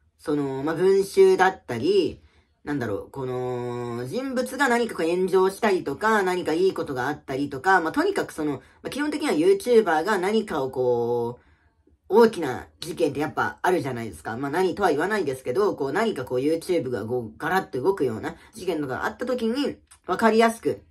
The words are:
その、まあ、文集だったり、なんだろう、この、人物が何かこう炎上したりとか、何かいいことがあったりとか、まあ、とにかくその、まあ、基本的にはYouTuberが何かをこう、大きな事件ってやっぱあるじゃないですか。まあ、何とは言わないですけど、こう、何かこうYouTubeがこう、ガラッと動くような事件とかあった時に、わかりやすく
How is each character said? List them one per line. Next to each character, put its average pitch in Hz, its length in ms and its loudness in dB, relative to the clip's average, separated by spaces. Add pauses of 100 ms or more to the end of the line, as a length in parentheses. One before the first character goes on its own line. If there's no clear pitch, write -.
(180)
そ 147 180 -4
の、 135 260 -4
ま 160 100 -2
あ、 - 40 -4
文 190 260 4
集 190 340 6
だ 185 120 4
っ - 180 -4
た 120 120 -6
り、 160 440 0 (400)
な 147 120 -6
ん 143 40 -2
だ 139 80 -2
ろ 98 220 -4
う、 - 20 -20
こ 135 140 -10
の、 123 840 -6
人 254 280 -6
物 247 240 -4
が 277 100 0
何 240 180 2
か - 80 -10
こ 185 80 -4
う 160 60 0
炎 185 200 0
上 185 220 4
し 190 100 -10
た 220 100 2
り 180 120 0
と 139 140 -6
か、 214 260 2
何 180 220 -2
か 156 80 -2
い 180 160 2
い 185 60 0
こ 170 100 -4
と 143 80 -8
が 127 160 -2
あ 147 40 -2
っ - 120 -10
た 135 100 -6
り 139 140 -2
と 139 140 -8
か、 185 180 6
ま 160 80 -2
あ、 160 40 -2
と 294 100 0
に 208 100 2
か 151 140 -2
く - 60 -16
そ 156 120 -6
の、 147 80 -2
ま - 360 -12
あ、 - 20 -6
基 269 100 -6
本 302 100 -2
的 294 120 -4
に 294 60 -2
は 208 60 2
YouTuber 190 720 4
が 208 140 2
何 214 260 0
か 160 180 -4
を 127 80 -4
こ 120 680 0
う、 - 40 -20 (680)
大 220 160 8
き 175 120 -4
な 127 260 -6 (140)
事 - 160 -10
件 151 160 0
っ - 20 -12
て 139 60 -4
や 151 80 0
っ - 60 -12
ぱ 117 280 -2
あ 175 80 2
る 175 100 2
じ 120 80 -6
ゃ 117 60 -4
な 117 80 -8
い 110 80 -8
で - 60 -14
す - 60 -20
か。 110 140 -8
ま 139 120 -6
あ、 - 20 -6
何 175 240 0
と 202 80 -2
は 180 80 4
言 139 80 0
わ 175 100 0
な 214 80 -2
い 190 80 -2
で 135 100 -2
す - 80 -10
け 123 120 -4
ど、 190 200 2
こ 139 120 -4
う、 139 60 -4
何 202 220 0
か 135 120 -6
こ 127 100 -2
う - 40 2
YouTube 160 500 0
が 113 160 -4
こ 123 140 -2
う、 110 180 -10
ガ 151 100 -6
ラ 190 140 0
ッ 190 80 -14
と 127 100 -6
動 185 140 2
く 151 100 -2
よ 113 120 -2
う - 40 -8
な 160 160 -8 (160)
事 185 140 -12
件 165 160 -2
と 139 60 -6
か 110 180 -4
あ - 20 -2
っ 233 80 -8
た 254 80 -8
時 233 220 -2
に、 247 320 -2 (280)
わ 175 120 -2
か 226 120 6
り 220 80 4
や 226 120 6
す 220 100 -8
く - 300 -2